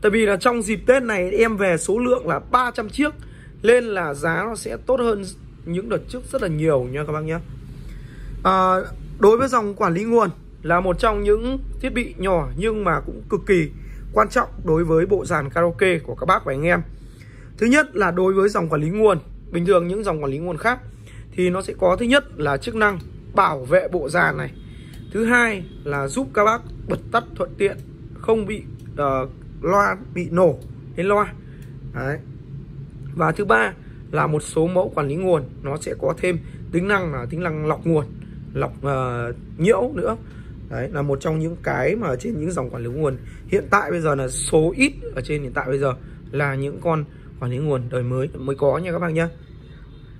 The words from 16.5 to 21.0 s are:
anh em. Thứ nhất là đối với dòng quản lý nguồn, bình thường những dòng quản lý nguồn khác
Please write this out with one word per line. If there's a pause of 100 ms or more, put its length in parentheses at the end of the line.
anh
em. (760)
Thứ
nhất
là
đối
với
dòng
quản
lý
nguồn, (320)
bình
thường
những
dòng
quản
lý
nguồn
khác (520)